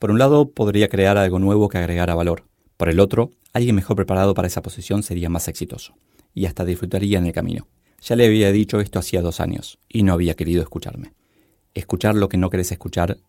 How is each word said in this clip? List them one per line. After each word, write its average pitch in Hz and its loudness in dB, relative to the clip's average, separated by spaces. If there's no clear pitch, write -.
Por 104 -2
un 107 4
lado, 139 4
podría 104 2
crear 98 2
algo 92 2
nuevo 101 2
que 95 -4
agregara 87 -2
valor. 85 -2
Por 85 0
el 85 2
otro, 104 2
alguien 120 2
mejor 98 0
preparado 95 2
para 90 0
esa 87 -6
posición 98 -6
sería 87 -6
más 85 -4
exitoso, - -12
y - -4
hasta 90 -6
disfrutaría 92 -2
en 87 0
el 85 -4
camino. - -6
Ya - -2
le 120 6
había 107 4
dicho 104 2
esto 101 -4
hacía 90 -2
dos 85 -2
años, 85 -6
y 113 -2
no 95 4
había 85 0
querido 82 0
escucharme. - -12
Escuchar 104 0
lo 98 2
que 98 0
no 92 2
querés 90 -2
escuchar 90 -4